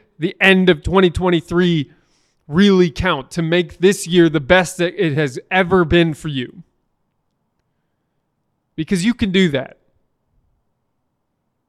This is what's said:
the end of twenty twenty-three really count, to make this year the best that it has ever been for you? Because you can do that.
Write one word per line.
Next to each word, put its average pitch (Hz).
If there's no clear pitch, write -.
the 170
end 190
of 160
twenty 185
twenty-three 170
really 180
count, 160
to 175
make 165
this 190
year 170
the 156
best 170
that 175
it 156
has 143
ever 185
been 165
for 156
you? 135
Because 170
you 233
can 202
do 185
that. 135